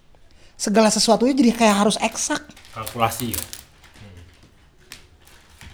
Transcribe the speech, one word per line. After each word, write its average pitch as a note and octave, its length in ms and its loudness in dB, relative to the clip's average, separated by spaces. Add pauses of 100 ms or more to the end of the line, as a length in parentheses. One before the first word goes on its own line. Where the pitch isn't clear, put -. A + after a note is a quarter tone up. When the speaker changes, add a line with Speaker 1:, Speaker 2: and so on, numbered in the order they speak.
(540)
Speaker 1:
Segala G#3+ 360 2
sesuatunya A3+ 440 2
jadi A#3+ 200 4
kayak G#3+ 240 2
harus G#3 220 2
eksak. - 420 -4 (320)
Speaker 2:
Kalkulasi A2+ 560 -4
ya? - 120 -6 (2250)